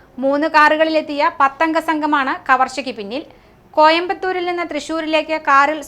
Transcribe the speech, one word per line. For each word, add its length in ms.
മൂന്ന് 320
കാറുകളിലെത്തിയ 840
പത്തംഗ 380
സംഘമാണ് 440
കവർച്ചയ്ക്ക് 500
പിന്നിൽ. 260
കോയമ്പത്തൂരിൽ 760
നിന്ന് 220
തൃശൂരിലേക്ക് 680
കാറിൽ 400